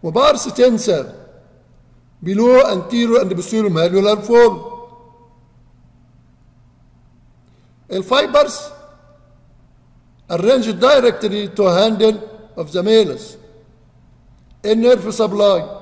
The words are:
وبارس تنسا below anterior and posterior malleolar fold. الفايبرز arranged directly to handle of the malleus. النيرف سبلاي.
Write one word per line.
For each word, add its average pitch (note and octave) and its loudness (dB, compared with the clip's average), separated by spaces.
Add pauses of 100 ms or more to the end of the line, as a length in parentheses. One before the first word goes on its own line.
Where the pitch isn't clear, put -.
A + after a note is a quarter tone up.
وبارس B3 0
تنسا A3 0 (1080)
below A#3+ 4
anterior A#3 -2
and F#3 -4
posterior G#3 -4
malleolar F#3 0
fold. A#3 2 (3250)
الفايبرز B3+ 0 (1700)
arranged G#3+ 0
directly A3 0 (100)
to G#3 2
handle G#3 2 (400)
of D3+ -10
the F3 -4
malleus. G3+ 0 (1300)
النيرف A3 2
سبلاي. G3+ 0